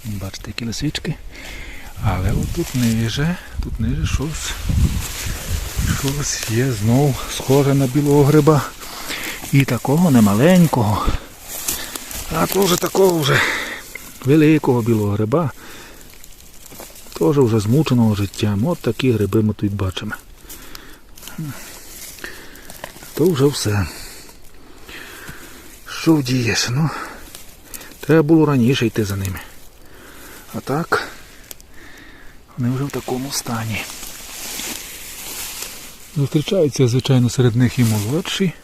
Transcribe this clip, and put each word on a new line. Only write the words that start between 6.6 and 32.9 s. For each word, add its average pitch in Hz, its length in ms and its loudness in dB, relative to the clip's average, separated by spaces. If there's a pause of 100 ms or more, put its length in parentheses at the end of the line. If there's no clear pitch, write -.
знов 120 420 4 (220)
схоже 139 380 4
на 139 120 4
білого 143 380 4
гриба. 147 380 6 (920)
І 139 120 6
такого 143 460 2
немаленького. 120 960 6 (1300)
А 165 120 2
то 190 160 2
вже 180 140 4
такого 180 420 4
вже 139 220 2 (840)
великого 143 580 6
білого 107 300 2
гриба. 117 380 0 (1700)
Теж 160 200 2
вже 113 220 4
змученого 117 540 4
життям. 101 520 0
От 170 120 0
такі 123 340 0
гриби 104 300 2
ми 107 120 0
тут 101 180 -2
бачимо. 98 400 -6 (3000)
То 165 160 2
вже 139 160 2
все. 104 400 0 (2000)
Що - 280 2
вдієш? 123 560 0
Ну, 139 200 2 (1080)
треба 156 220 4
було 156 240 6
раніше 131 400 4
йти 110 180 0
за 98 120 -4
ними. 95 240 -6 (1120)
А 107 60 -6
так, - 480 -4 (1500)
вони 123 160 -2
вже 135 100 -4
в 139 60 -6